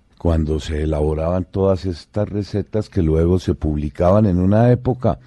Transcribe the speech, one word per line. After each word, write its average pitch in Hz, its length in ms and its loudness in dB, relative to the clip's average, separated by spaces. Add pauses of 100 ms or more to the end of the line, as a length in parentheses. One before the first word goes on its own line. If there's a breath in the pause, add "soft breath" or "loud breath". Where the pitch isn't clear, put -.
(180 soft breath)
cuando 80 420 0
se 76 220 -6
elaboraban 78 680 -2
todas 95 360 0
estas 98 420 -6
recetas 101 640 -6
que 95 120 0
luego 82 360 2
se 87 160 -2
publicaban 82 720 2
en 90 120 2
una 104 320 4
época 123 560 0